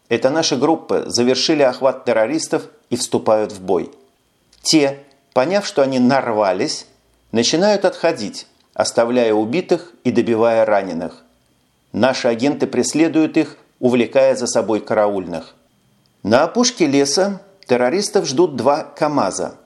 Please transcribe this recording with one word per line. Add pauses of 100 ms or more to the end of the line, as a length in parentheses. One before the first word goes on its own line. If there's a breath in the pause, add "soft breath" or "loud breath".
Это
наши
группы
завершили
охват
террористов (200)
и
вступают
в
бой. (720)
Те, (340)
поняв,
что
они
нарвались, (460)
начинают
отходить, (260)
оставляя
убитых (120)
и
добивая
раненых. (680)
Наши
агенты
преследуют
их, (200)
увлекая
за
собой
караульных. (680)
На
опушке
леса (240)
террористов
ждут
два
камаза.